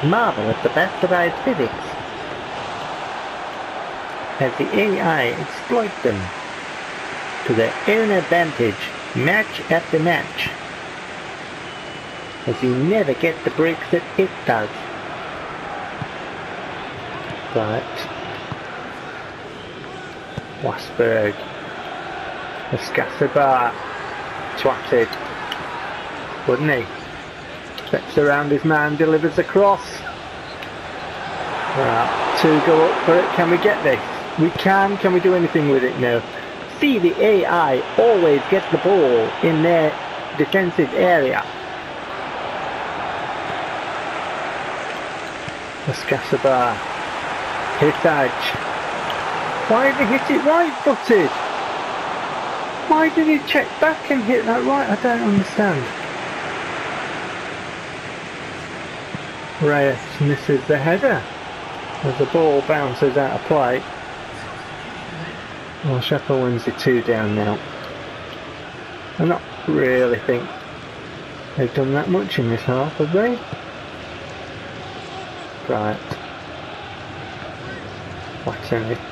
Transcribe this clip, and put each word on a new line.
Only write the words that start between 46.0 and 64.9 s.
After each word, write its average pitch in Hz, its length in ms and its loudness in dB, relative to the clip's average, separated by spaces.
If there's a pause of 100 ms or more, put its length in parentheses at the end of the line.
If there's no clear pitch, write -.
Hitage. 147 800 2 (1120)
Why 262 220 6
did 254 160 2
he 254 100 4
hit - 140 0
it 269 120 4
right-footed? 277 840 4 (1600)
Why 320 240 6
did 320 140 4
he 302 200 4
check - 200 2 (120)
back 311 300 2
and 269 140 2
hit 233 220 4
that 233 200 2
right? 269 240 2
I 202 140 2
don't 233 180 2
understand. 196 640 2 (3750)
Reyes 143 360 4 (220)
misses 143 480 4
the 147 100 6
header 170 440 2 (840)
as 135 140 0
the 143 80 4
ball 147 420 4
bounces 139 480 2
out 135 240 2
of - 80 -8
play. 131 340 4 (2000)